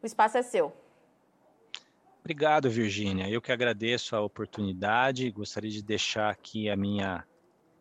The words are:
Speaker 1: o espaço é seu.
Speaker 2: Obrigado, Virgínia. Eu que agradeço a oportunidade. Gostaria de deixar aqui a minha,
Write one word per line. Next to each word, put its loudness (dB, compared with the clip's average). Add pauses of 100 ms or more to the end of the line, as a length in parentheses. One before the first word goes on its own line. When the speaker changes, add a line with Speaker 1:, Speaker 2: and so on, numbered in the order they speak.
Speaker 1:
o -6
espaço 4
é 2
seu. 0 (1500)
Speaker 2:
Obrigado, 2
Virgínia. 0
Eu -2
que 0
agradeço 0
a 2
oportunidade. 0
Gostaria -6
de -6
deixar 0
aqui -4
a 0
minha, -2 (580)